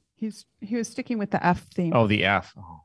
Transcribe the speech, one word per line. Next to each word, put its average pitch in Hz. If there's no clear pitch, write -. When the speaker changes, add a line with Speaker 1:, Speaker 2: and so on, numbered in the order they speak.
Speaker 1:
He's, -
he 214
was 226
sticking 247
with 202
the -
F 175
theme. 175
Speaker 2:
Oh, 117
the 104
F. 95
Oh. 90